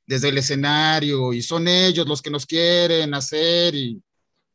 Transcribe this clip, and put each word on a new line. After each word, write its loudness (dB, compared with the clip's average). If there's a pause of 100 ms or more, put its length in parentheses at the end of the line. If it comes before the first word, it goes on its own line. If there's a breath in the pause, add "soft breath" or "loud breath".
desde -2
el 0
escenario, 0
y -4
son -2
ellos 2
los -4
que -10
nos -6
quieren 2
hacer, 0
y, -8 (520)